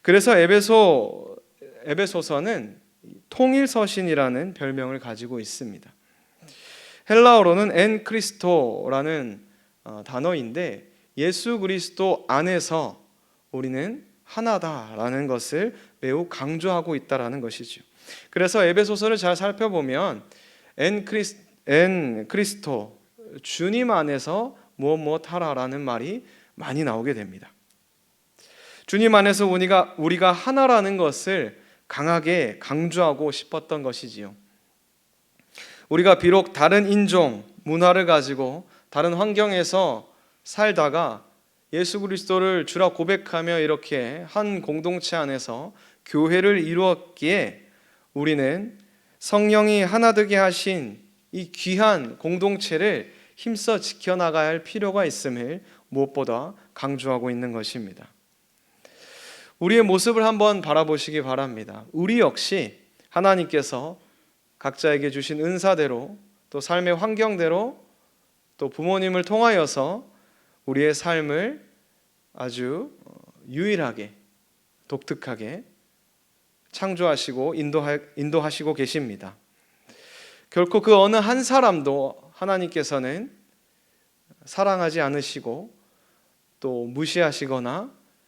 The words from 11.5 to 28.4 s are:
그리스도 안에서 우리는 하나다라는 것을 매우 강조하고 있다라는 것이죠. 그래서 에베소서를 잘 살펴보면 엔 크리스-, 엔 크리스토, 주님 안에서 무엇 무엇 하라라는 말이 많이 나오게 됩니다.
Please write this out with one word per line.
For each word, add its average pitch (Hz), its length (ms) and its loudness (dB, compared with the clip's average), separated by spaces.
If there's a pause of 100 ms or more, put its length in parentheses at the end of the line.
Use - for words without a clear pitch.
그리스도 190 680 -4
안에서 156 760 -2 (480)
우리는 135 540 -8 (180)
하나다라는 143 1040 -4
것을 147 480 -4 (240)
매우 147 300 -4
강조하고 165 680 -4
있다라는 135 460 -4
것이죠. 117 400 -12 (480)
그래서 180 340 2
에베소서를 208 540 2
잘 175 180 0
살펴보면 180 880 -4 (540)
엔 202 280 -2
크리스-, 214 320 -6 (300)
엔 147 600 2
크리스토, 160 720 -4 (440)
주님 226 480 -2
안에서 160 680 -2 (180)
무엇 147 220 0
무엇 160 340 -6
하라라는 143 500 -4
말이 139 440 -8 (300)
많이 139 280 -6
나오게 120 300 -2
됩니다. 95 380 -12 (1300)